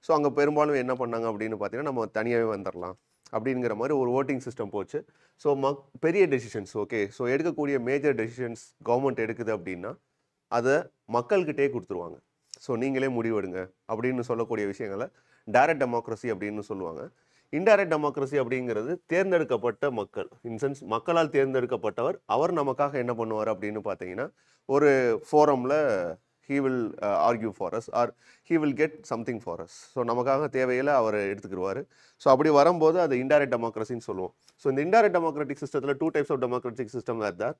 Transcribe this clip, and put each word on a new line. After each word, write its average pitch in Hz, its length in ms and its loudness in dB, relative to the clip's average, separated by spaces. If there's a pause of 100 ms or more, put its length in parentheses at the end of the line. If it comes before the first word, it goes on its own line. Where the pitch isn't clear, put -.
so - 120 0
அங்க 147 100 2 (120)
பெரும்பாலும் 147 440 2
என்ன 127 80 -2 (120)
பண்ணாங்க 117 300 -2
அப்படின்னு 107 260 -6
பார்த்தீங்கன்னா, 117 320 -6
நம்ம 113 260 -4
தனியாவே 117 380 0
வந்துடலாம் 90 420 -8 (380)
அப்படிங்கிற 123 440 -2
மாதிரி 139 220 0
ஒரு 120 160 0
வோட்டிங் 135 320 -4
சிஸ்டம் 107 260 -10
போச்சு. 101 240 -6 (440)
So 147 60 4 (140)
மக்-, 139 220 -2 (200)
பெரிய 185 200 4 (100)
டெசிஷன்ஸ், 113 480 -6
ஓகே, 107 180 -2 (140)
so 127 80 -4 (120)
எடுக்கக்கூடிய 147 420 0 (120)
மேஜர் 139 340 0
டெசிஷன்ஸ் 117 420 -10 (240)
கவர்மெண்ட் 123 360 0
எடுக்குது 110 320 -4
அப்படின்னா, 92 340 -8 (680)
அதை 127 180 4 (420)
மக்கள்கிட்டயே 143 560 0
கொடுத்துருவாங்க. 87 440 -8 (460)
So - 80 -4 (100)
நீங்களே 135 320 0
முடிவெடுங்க 104 460 -2 (320)
அப்படின்னு 123 340 -2
சொல்லக்கூடிய 113 440 -2
விஷயங்களை 101 360 -8 (480)
டைரக்ட் 143 280 6
டெமோக்ரஸி 120 520 -2
அப்படின்னு 104 340 -6
சொல்லுவாங்க. 82 340 -8 (540)
இன்டைரக்ட் 196 380 4
டெமோக்ரஸி 143 480 -2
அப்படிங்கிறது 123 500 -2 (200)
தேர்ந்தெடுக்கப்பட்ட 143 840 0
மக்கள், 101 300 -6 (200)
in 117 140 -8
sense 139 180 -4 (120)
மக்களால் 160 420 2
தேர்ந்தெடுக்கப்பட்டவர், 127 840 0 (180)
அவர் 160 260 2
நமக்காக 139 420 0
என்ன 120 180 -2
பண்ணுவார் 110 340 -2
அப்படின்னு 104 340 -6
பார்த்தீங்கன்னா, 92 380 -6 (480)
ஒரு 147 160 6 (400)
ஃபோரம்ல 147 440 4 (720)
he 139 180 0
will, 131 120 0 (300)
uh, 98 100 2 (120)
argue 110 280 -2
for 90 120 -6 (100)
us - 80 -16 (120)
or 120 60 2 (440)
he 170 120 2
will 143 200 0
get 160 120 -2 (160)
something 117 360 -6
for 85 180 -8
us. 87 100 -20 (200)
So 135 60 -4 (120)
நமக்காக 135 440 0
தேவையில 131 440 0
அவர் 107 180 0 (140)
எடுத்துக்கிடுவாரு. 95 500 -6 (400)
So - 120 4
அப்படி 156 260 4
வரும்போது 160 460 6
அது 139 180 2
இன்டைரக்ட் 139 320 4
டெமோக்ரஸின்னு 117 540 -4
சொல்லுவோம். 92 240 -6 (280)
So 147 120 0
இந்த 139 120 0
இன்டைரக்ட் 208 320 6
டெமோக்ராட்டிக் 147 460 -4
சிஸ்டத்துல 139 400 -2
two 160 120 0
types 147 200 0
of 131 100 -2
democratic 120 500 -4
system 117 280 -4
were 98 180 0
there. 135 180 -4